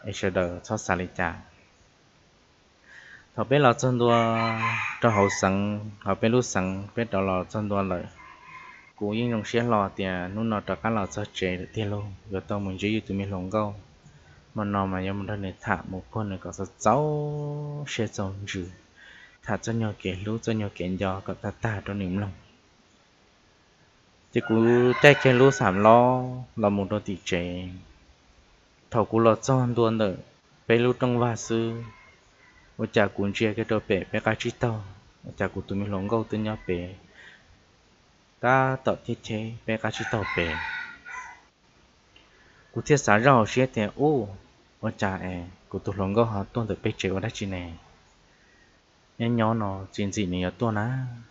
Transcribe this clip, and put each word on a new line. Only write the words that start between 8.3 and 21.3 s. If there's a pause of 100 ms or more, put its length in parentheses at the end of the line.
Cú
yên
lòng
xe
lò
thì
à,
nụ
nọ
trò
cá
lò
cho
trẻ
được
tiền
luôn. (180)
Giờ
tao
muốn
giữ (180)
tụi
mình
lông
gâu. (800)
Mà
nọ
mà
em
ra
này
thả (100)
một
con
này
có
sao (120)
cháu
xe
tròn (120)
dữ. (760)
Thả
cho
nhau (100)
kẻ
lú,
cho
nhau
kẻ
gió,
có